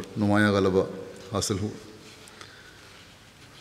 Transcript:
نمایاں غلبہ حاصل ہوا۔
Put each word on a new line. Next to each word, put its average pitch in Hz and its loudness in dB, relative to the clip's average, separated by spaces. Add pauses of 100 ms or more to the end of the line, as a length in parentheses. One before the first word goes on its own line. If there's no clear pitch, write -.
(180)
نمایاں 104 4
غلبہ 95 4 (500)
حاصل 101 -2
ہوا۔ 107 -4 (1900)